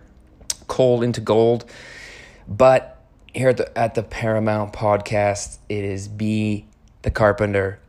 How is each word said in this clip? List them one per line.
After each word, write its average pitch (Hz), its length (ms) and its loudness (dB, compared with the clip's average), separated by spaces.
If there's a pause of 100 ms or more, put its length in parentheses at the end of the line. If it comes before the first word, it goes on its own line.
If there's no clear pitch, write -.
(680)
coal 123 360 2
into 117 180 -2
gold. 113 440 2 (840)
But 127 520 4 (320)
here 127 180 0
at 117 80 2
the, - 200 -6
at 117 160 0
the 117 80 -2
Paramount 107 720 -2
Podcast, 104 840 -2 (100)
it 104 140 -4
is 98 240 -6
be 107 580 -4 (380)
the - 80 -2
carpenter 101 760 0